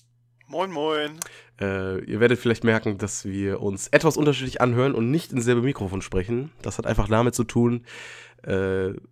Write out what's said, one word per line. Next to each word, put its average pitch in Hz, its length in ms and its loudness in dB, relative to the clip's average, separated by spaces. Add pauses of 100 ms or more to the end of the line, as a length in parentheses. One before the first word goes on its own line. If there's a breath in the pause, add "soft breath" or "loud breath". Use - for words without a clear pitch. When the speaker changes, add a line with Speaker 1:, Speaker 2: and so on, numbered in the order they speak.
(480)
Speaker 1:
Moin, 175 240 -4
moin. 151 480 -2 (400 loud breath)
Speaker 2:
Äh, 95 460 -2
ihr 110 160 -2
werdet 120 180 6
vielleicht 117 240 0
merken, 110 340 2
dass - 280 -6
wir 98 360 -2
uns 98 280 -4
etwas 147 260 4
unterschiedlich 131 460 0
anhören 123 340 2
und 113 160 0
nicht 165 220 -2
ins 127 100 -2
selbe 120 180 4
Mikrofon 98 400 -2
sprechen. 117 480 -2 (120)
Das 107 160 -6
hat - 100 2
einfach 107 220 2
damit 117 260 4
zu 120 80 0
tun, 120 400 2 (600 loud breath)
äh, 95 500 0 (180)